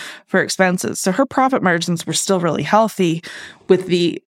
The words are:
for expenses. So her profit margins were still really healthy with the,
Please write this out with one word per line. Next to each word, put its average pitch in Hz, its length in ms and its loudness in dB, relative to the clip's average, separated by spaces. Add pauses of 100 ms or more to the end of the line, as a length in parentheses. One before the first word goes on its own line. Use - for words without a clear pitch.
(260)
for 190 140 2
expenses. - 580 0
So 190 140 0
her 269 120 2
profit 262 380 0
margins 170 420 0
were 160 80 -6
still 185 280 0
really 165 240 -2
healthy 185 580 2 (460)
with 185 180 4
the, 175 340 0 (140)